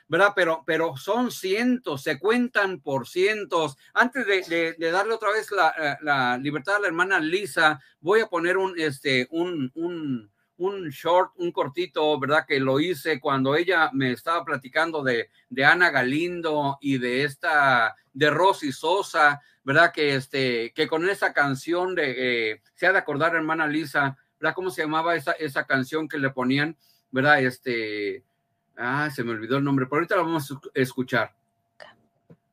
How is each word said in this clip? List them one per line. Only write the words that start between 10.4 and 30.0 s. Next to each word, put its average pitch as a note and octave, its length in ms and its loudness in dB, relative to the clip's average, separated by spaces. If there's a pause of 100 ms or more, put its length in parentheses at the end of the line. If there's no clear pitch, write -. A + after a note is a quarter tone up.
un F#3 320 -4
short, E3+ 460 2
un F3 140 -4
cortito, D#3 680 -2
¿verdad? D3 260 2
Que C#3 140 0
lo C3+ 200 2
hice D#3+ 380 -2
cuando C3+ 380 0
ella E3+ 380 2
me C3 180 0
estaba E3+ 320 -4
platicando D#3 580 -2
de, A#2+ 280 -2 (180)
de C3 160 0
Ana E3+ 260 6
Galindo D3 920 0
y C#3 160 0
de B2 260 -2
esta, C#3 720 2 (160)
de D3 160 2
Rosy D#3 440 2
Sosa, D#3+ 680 2 (240)
¿verdad? D#3+ 280 6
Que, D3 240 0
este, B2+ 580 -2
que D#3 120 0
con D#3+ 220 0
esa G3 240 -2
canción E3 640 0
de, B2 580 0
eh, G#2+ 100 -14 (120)
se E3+ 120 -2
ha F#3+ 60 4
de F#3+ 60 4
acordar, D#3 360 0
hermana D#3+ 320 0
Lisa, D3 520 -2 (200)
¿verdad? D#3 160 -2
¿Cómo F#3 160 -4
se E3 120 -4
llamaba D#3+ 340 0
esa, D#3+ 160 -2
esa D3+ 320 -4
canción D3 440 -2
que D3+ 100 -6
le C3+ 120 0
ponían? C3+ 460 0 (340)
¿Verdad? C#3 320 4
Este, G#2+ 800 -4 (540)
ah, C3+ 380 -4
se B2 100 -4
me A#2 80 -4
olvidó A2+ 260 -2
el C#3 60 0
nombre, C3+ 220 0
pero C#3+ 100 -2
ahorita F3 200 0